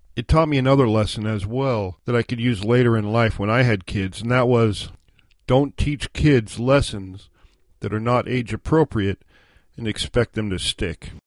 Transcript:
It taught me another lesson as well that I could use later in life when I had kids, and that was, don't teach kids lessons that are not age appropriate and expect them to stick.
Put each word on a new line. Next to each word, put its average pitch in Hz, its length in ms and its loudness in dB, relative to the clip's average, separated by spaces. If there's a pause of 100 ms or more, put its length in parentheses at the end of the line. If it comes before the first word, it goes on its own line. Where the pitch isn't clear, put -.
(180)
It 120 100 -6
taught 160 220 4
me 143 80 2
another 131 320 2
lesson 107 360 -2
as 107 200 -4
well 117 580 -4
that 123 120 -2
I 117 80 0
could 120 180 -6
use 117 200 -2
later 120 360 4
in 104 160 -2
life 117 260 2
when 101 100 -2
I 123 140 2
had 107 220 0
kids, 95 360 -6
and 117 80 -4
that 123 200 2
was, 113 400 2 (580)
don't 139 300 2
teach - 340 -2
kids 131 480 2
lessons 107 680 0 (500)
that 101 140 -6
are 107 80 -2
not 120 260 0
age 120 240 -4
appropriate 110 720 0 (540)
and 117 100 -8
expect - 460 -2
them 107 160 -4
to 90 100 -4
stick. - 540 -6 (140)